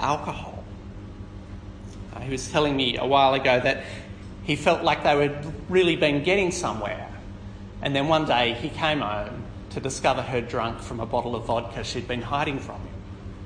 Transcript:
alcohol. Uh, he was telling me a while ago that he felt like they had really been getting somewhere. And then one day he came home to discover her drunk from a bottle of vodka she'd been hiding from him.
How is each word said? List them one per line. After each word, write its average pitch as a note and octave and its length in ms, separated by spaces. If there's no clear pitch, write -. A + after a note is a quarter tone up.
alcohol. - 640
Uh, G#2 60
he B2+ 120
was C3 200
telling D3+ 240
me B2 220
a B2+ 80
while C3+ 300
ago B2+ 240
that C3+ 260
he D3 140
felt E3 260
like D3+ 200
they D3 140
had C#3+ 360
really F3+ 260
been C#3+ 280
getting F3+ 280
somewhere. G#2 580
And C#3 140
then C#3 140
one D#3 160
day B2 280
he C#3+ 160
came D3+ 300
home G#2 440
to - 80
discover C3 420
her B2 200
drunk A#2 380
from A#2+ 200
a A2+ 60
bottle A#2+ 300
of A2 100
vodka A#2 380
she'd G#2+ 240
been B2 140
hiding C#3+ 380
from G#2 220
him. - 140